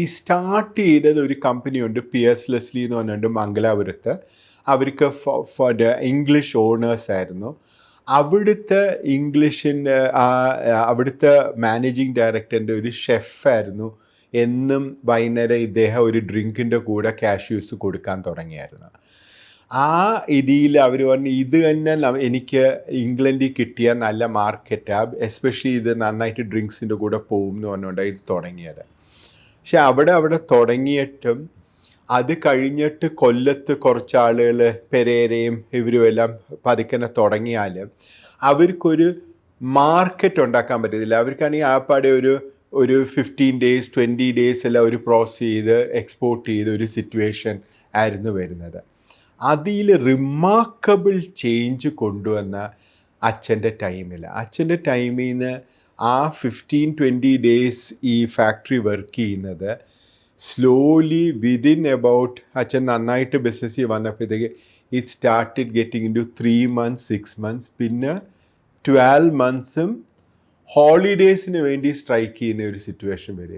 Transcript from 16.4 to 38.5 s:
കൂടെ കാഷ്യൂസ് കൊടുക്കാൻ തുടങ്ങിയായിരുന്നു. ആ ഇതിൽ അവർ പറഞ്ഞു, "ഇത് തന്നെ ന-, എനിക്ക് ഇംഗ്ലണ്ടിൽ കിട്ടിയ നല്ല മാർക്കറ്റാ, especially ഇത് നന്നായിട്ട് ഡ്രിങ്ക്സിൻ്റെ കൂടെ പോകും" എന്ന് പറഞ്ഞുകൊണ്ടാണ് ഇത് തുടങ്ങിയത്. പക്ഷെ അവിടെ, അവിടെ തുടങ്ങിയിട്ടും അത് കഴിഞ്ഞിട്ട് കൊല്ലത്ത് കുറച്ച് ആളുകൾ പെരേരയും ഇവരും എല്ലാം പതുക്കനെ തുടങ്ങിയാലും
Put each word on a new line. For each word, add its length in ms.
കൂടെ 220
കാഷ്യൂസ് 600
കൊടുക്കാൻ 360
തുടങ്ങിയായിരുന്നു. 600
ആ 40
ഇതിൽ 360
അവർ 140
പറഞ്ഞു, 200
"ഇത് 140
തന്നെ 260
ന-, 260
എനിക്ക് 360
ഇംഗ്ലണ്ടിൽ 540
കിട്ടിയ 300
നല്ല 220
മാർക്കറ്റാ, 600
especially 520
ഇത് 120
നന്നായിട്ട് 480
ഡ്രിങ്ക്സിൻ്റെ 500
കൂടെ 180
പോകും" 260
എന്ന് 160
പറഞ്ഞുകൊണ്ടാണ് 400
ഇത് 100
തുടങ്ങിയത്. 500
പക്ഷെ 180
അവിടെ, 300
അവിടെ 200
തുടങ്ങിയിട്ടും 840
അത് 160
കഴിഞ്ഞിട്ട് 600
കൊല്ലത്ത് 520
കുറച്ച് 400
ആളുകൾ 340
പെരേരയും 600
ഇവരും 300
എല്ലാം 220
പതുക്കനെ 420
തുടങ്ങിയാലും 720